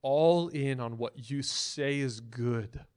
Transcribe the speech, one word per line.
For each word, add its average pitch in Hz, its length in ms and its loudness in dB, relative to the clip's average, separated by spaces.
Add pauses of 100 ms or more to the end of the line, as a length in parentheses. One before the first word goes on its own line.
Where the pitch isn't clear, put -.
all 165 460 6
in 139 320 -2
on 117 180 -6
what 117 320 -6
you 139 120 -2
say 143 580 -2
is 117 200 -2
good. 117 600 -4 (160)